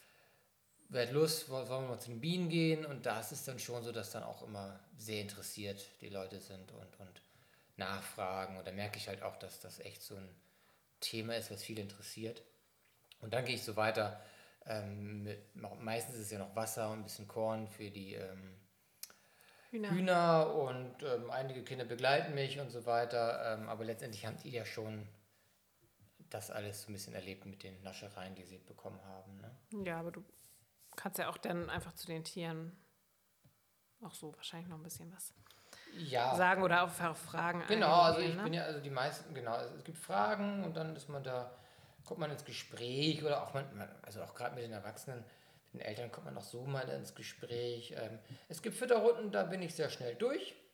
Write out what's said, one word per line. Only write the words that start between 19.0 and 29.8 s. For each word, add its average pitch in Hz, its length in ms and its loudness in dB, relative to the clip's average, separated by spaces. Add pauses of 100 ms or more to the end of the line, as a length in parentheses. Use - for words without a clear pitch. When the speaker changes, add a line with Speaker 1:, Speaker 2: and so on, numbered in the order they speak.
Speaker 2:
Hühner. 214 200 0
Speaker 1:
Hühner 170 600 8
und, 127 480 0
ähm, 120 300 2
einige 131 320 -2
Kinder 123 220 -4
begleiten 135 500 6
mich 139 240 0
und 135 100 -4
so 117 160 -6
weiter, 117 680 4
ähm, 110 160 -4
aber 110 160 -4
letztendlich 113 400 -6
haben 107 180 -4
die 139 80 -8
ja 117 140 -2
schon 107 420 -4 (1200)
das - 220 -6
alles 104 320 -4
so - 80 -10
ein - 20 -6
bisschen 101 220 -10
erlebt 95 300 -8
mit 98 180 -14
den 95 180 -14
Naschereien, 95 540 -10
die 95 80 -14
sie 90 140 -16
bekommen 98 480 -12
haben, 95 320 -14
ne? 123 480 -10